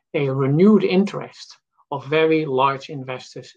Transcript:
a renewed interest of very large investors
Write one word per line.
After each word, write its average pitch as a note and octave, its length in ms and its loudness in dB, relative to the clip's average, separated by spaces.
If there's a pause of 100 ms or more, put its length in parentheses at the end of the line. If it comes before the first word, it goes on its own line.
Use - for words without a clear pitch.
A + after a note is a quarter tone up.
(140)
a C#3+ 140 0
renewed D3 560 4
interest - 720 -4 (340)
of C3 160 -8
very D#3+ 380 2
large C3+ 460 -2
investors C3 680 -14